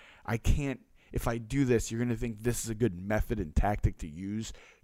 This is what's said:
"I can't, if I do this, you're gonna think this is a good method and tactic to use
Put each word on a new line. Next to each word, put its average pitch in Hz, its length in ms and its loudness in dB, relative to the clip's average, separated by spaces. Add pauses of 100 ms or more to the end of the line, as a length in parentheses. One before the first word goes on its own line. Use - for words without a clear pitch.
(260)
"I 117 100 -2
can't, 139 420 2 (320)
if - 160 -4
I 117 120 -2
do 123 260 0
this, 120 260 4
you're 113 100 -2
gonna 123 140 0
think 113 280 -4
this 117 200 0
is 110 80 -4
a 113 40 -4
good 107 200 2
method 104 460 -2
and 80 160 -4
tactic - 420 2
to - 80 -10
use 98 460 -6 (320)